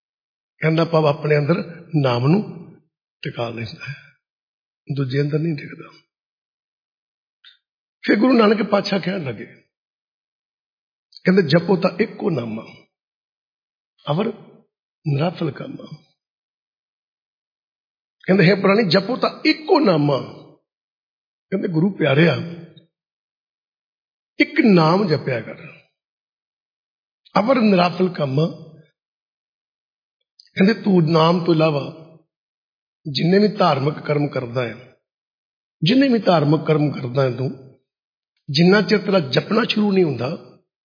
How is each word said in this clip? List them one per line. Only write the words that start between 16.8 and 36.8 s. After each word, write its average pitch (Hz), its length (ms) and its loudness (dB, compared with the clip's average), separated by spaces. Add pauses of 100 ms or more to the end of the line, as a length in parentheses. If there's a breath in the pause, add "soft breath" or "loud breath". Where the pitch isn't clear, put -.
ਕਹਿੰਦੇ, 185 220 4
"ਹੈ 196 100 6
ਪ੍ਰਾਣੀ, 196 340 2
ਜਪੋ 196 260 0
ਤਾਂ - 300 -6
ਇੱਕੋ 311 340 2
ਨਾਮਾ।" 147 380 2 (1300)
ਕਹਿੰਦੇ, 208 180 -4
"ਗੁਰੂ 170 220 0
ਪਿਆਰਿਆ, 151 480 2 (2000)
ਇੱਕ 320 220 0
ਨਾਮ 185 460 4
ਜਪਿਆ 131 340 -4
ਕਰ, - 240 -16 (1700)
ਅਵਰ 240 160 2
ਨਿਰਾਫਲ 185 540 2
ਕਾਮਾ।" 151 640 -4 (1800)
ਕਹਿੰਦੇ, 196 200 2
"ਤੂੰ 180 380 2
ਨਾਮ 170 340 2
ਤੋਂ 175 100 2
ਇਲਾਵਾ 147 520 -2 (1040)
ਜਿੰਨੇ 160 280 2
ਵੀ 208 80 4
ਧਾਰਮਿਕ 151 520 0
ਕਰਮ 147 280 -2
ਕਰਦਾ 123 400 -6
ਹੈ, - 280 -16 (880)
ਜਿੰਨੇ 262 260 4
ਵੀ 233 100 2
ਧਾਰਮਿਕ 165 420 2
ਕਰਮ 151 300 0